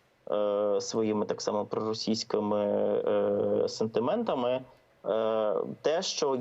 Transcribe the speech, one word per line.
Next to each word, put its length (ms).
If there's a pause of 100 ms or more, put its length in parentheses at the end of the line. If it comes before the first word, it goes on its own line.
(320)
е, 500
своїми 440
так 160
само 240
проросійськими, 1000 (400)
е, 640
сентиментами, 920 (440)
е, 500 (260)
те, 200
що 400